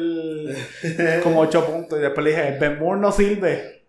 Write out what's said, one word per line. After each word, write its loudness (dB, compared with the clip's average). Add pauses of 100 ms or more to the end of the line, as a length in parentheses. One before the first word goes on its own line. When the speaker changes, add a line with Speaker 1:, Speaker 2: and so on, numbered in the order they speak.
(840)
Speaker 1:
<laughs> 0
Speaker 2:
como 4
ocho 4
puntos. -4
Y 0
después 0
le 4
dije, 0
"Ben 0
Moore 0
no 2
sirve". 0